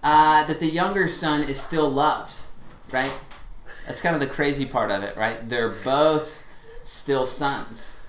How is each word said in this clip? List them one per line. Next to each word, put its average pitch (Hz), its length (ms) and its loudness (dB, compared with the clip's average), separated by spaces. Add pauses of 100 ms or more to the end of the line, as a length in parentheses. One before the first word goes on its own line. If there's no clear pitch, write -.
uh, 156 420 8
that 156 140 -2
the 165 80 0
younger 180 400 2
son 151 340 0
is 139 180 -2
still 151 300 2
loved, 139 460 0 (560)
right? 131 200 0 (760)
That's - 120 -6
kind 170 140 0
of 151 80 0
the 135 60 0
crazy 139 380 0
part 113 260 0
of 98 100 0
it, 98 160 -6
right? 113 320 -2
They're 117 340 0
both 151 600 2 (400)
still 135 420 0
sons 131 840 -4